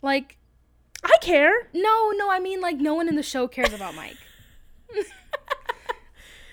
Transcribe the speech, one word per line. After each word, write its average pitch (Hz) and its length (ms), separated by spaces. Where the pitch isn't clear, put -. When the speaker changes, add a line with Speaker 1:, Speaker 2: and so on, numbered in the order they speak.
Speaker 1:
Like, 269 360
Speaker 2:
I 640 160
care. 359 520
Speaker 1:
No, 440 440
no, 403 140
I 370 100
mean, 381 200
like, 349 180
no 302 160
one 330 140
in 320 60
the 294 80
show 254 240
cares 247 260
about 196 220
Mike. - 220
<laughs> 415 140